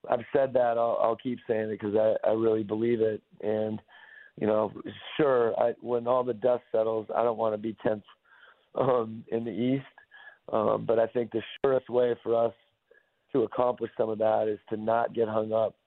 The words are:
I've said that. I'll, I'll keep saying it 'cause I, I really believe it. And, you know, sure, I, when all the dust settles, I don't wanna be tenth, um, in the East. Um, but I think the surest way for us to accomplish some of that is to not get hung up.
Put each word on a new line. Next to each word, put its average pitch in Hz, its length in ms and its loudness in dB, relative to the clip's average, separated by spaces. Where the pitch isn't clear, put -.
I've 117 160 0
said 135 180 2
that. 120 260 2
I'll, 117 240 2
I'll 113 140 2
keep 120 200 -6
saying 110 220 0
it 104 100 -6
'cause 104 160 -2
I, 110 200 4
I 107 60 4
really 110 300 2
believe 110 380 0
it. 110 200 0
And, 107 380 -2
you 104 60 0
know, 107 240 2
sure, 123 420 4
I, 117 220 2
when 120 260 -2
all 127 160 2
the 123 100 -2
dust 123 380 0
settles, 110 340 0
I 117 80 2
don't 117 140 0
wanna 110 220 -2
be 110 240 -6
tenth, 107 200 -2
um, 117 580 0
in 113 120 -2
the 117 80 -6
East. 127 340 -2
Um, 110 360 0
but 113 100 2
I 113 80 4
think 113 260 -4
the 110 120 -4
surest 131 280 0
way 123 320 2
for 113 120 0
us 113 60 -4
to 127 100 4
accomplish 117 520 -2
some 113 140 0
of 107 80 -4
that 110 300 2
is 104 100 -4
to 110 60 -4
not 113 360 0
get 117 140 0
hung 110 260 -2
up. 110 220 0